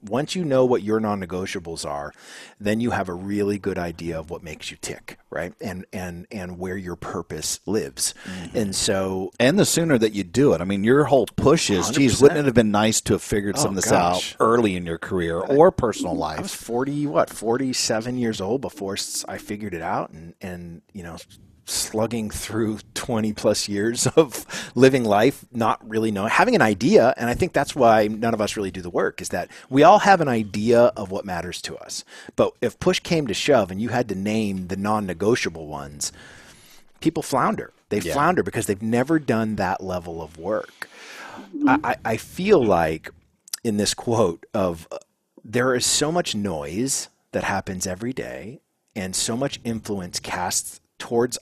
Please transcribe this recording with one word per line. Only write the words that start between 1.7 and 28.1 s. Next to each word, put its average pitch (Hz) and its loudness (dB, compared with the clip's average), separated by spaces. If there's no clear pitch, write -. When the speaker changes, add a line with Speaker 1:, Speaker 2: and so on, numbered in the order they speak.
Speaker 1:
are, 71 -8
then 107 0
you 120 0
have 95 -4
a 90 -6
really 101 -2
good 95 -4
idea 82 -6
of 80 -12
what 82 -12
makes 76 -14
you 78 -16
tick, - -14
right? 82 -6
And, 92 -10
and, 87 -10
and 90 -10
where 92 -6
your 90 -8
purpose - -8
lives. 95 -4
Speaker 2:
Mm-hmm. 127 -8
Speaker 1:
And 101 -2
so 95 -2
Speaker 2:
And 135 4
the 175 6
sooner 160 2
that 110 2
you 101 -2
do 110 4
it, 80 0
I 87 -2
mean, 98 -2
your 135 6
whole 127 4
push - 4
is, 90 2
"Geez, 120 -2
Speaker 1:
Hundred - -
percent. 104 2
Speaker 2:
wouldn't 143 8
it 147 2
have 131 2
been 110 4
nice 107 2
to - 0
have 90 0
figured 101 -2
Speaker 1:
Oh, 143 0
Speaker 2:
some 127 2
of 98 -4
this 95 0
Speaker 1:
gosh. 90 2
Speaker 2:
out - -20
early 113 4
in 87 -6
your 82 -4
career 85 -2
Speaker 1:
I, - -6
Speaker 2:
or 151 8
personal 104 -2
Speaker 1:
I 78 -4
Speaker 2:
life?" - -6
Speaker 1:
was 98 -8
forty, 139 -4
what, 156 2
forty-seven 123 -2
years 113 -2
old 110 -2
before 98 -8
s-, - -8
I 98 -10
figured 104 -10
it 82 -8
out, 104 -4
and, 82 -18
and, 87 -12
you 101 -14
know, 85 -12
slugging 110 -4
through 107 -4
twenty 110 -2
plus - 0
years 107 -2
<laughs> - 0
of 151 2
living 131 6
life, 110 4
not 113 0
really 110 0
knowing, 101 -2
having 202 2
an 190 6
idea. 117 6
And 117 -2
I 120 0
think 175 -2
that's 143 0
why 113 6
none 113 -2